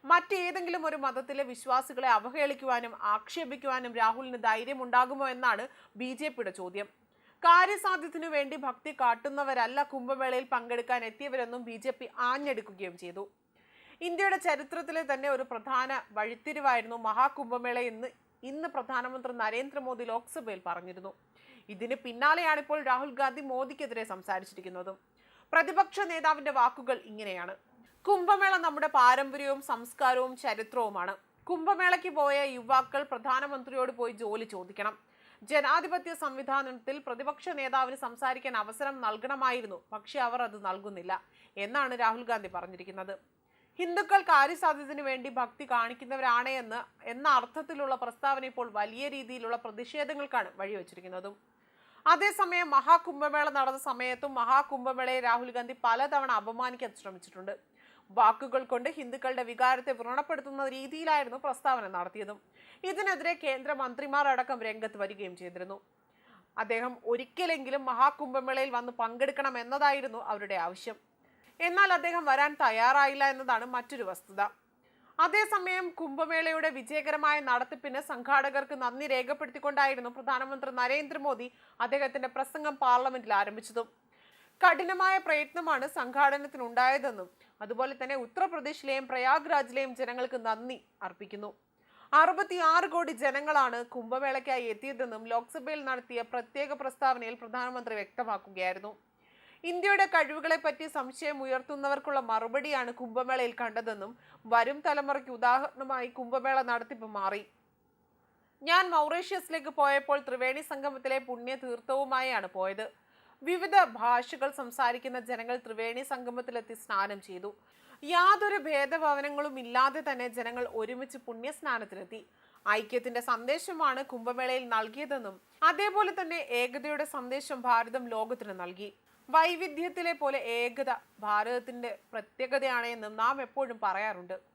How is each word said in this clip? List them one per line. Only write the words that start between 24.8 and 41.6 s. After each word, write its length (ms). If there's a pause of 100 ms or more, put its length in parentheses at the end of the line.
പ്രതിപക്ഷ 460
നേതാവിന്റെ 520
വാക്കുകൾ 540
ഇങ്ങനെയാണ്. 500 (500)
"കുംഭമേള 520
നമ്മുടെ 300
പാരമ്പര്യവും 720
സംസ്കാരവും 760
ചരിത്രവുമാണ്. 800 (260)
കുംഭമേളയ്ക്ക് 680
പോയ 340
യുവാക്കൾ 600
പ്രധാനമന്ത്രിയോട് 880
പോയി 200
ജോലി 320
ചോദിക്കണം. 540 (460)
ജനാധിപത്യ 680
സംവിധാനത്തിൽ 840
പ്രതിപക്ഷ 500
നേതാവിന് 460
സംസാരിക്കാൻ 640
അവസരം 440
നൽകണമായിരുന്നു, 880
പക്ഷേ 280
അവർ 220
അത് 240
നൽകുന്നില്ല" 580 (340)
എന്നാണ് 420